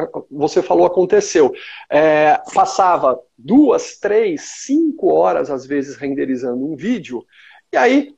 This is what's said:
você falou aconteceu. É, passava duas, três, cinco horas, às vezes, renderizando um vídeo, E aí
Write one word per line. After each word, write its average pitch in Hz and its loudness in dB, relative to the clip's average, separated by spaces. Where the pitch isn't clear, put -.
você 147 -2
falou 175 2
aconteceu. 180 2
É, 151 4
passava 180 2
duas, 214 2
três, 208 -2
cinco 277 -2
horas, 165 0
às 131 -8
vezes, 139 -6
renderizando 135 -6
um 160 -10
vídeo, 143 -8
E - -6
aí 262 2